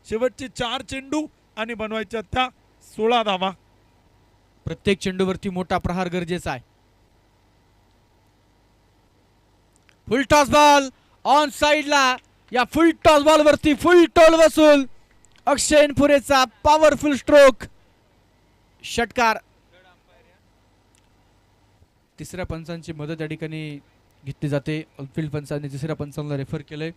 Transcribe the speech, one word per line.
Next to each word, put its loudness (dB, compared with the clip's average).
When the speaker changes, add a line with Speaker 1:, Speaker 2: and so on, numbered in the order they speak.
Speaker 1:
शेवटचे -6
चार -10
चेंडू -8
आणि -10
बनवायच्या -10
त्या -6
सोळा 0
धावा. -4
Speaker 2:
प्रत्येक -4
चेंडूवरती -6
मोठा -6
प्रहार -6
गरजेचा -8
आहे. -10
फुल 0
टॉस 4
बॉल 4
ऑन 2
साइडला. 0
या -2
फुल 2
टॉस 4
बॉलवरती 4
फुल 4
टोल 6
वसूल. 4
अक्षय 2
एनपुरेचा 2
पॉवरफुल 2
स्ट्रोक, 4
षटकार. -2
तिसऱ्या -12
पंचांची -14
मदत -12
या -8
ठिकाणी -12
घेतली -10
जाते. -6
ऑनफिल्ड -10
पंचांनी -10
तिसऱ्या -10
पंचांना -10
रेफर -10
केलंय. -12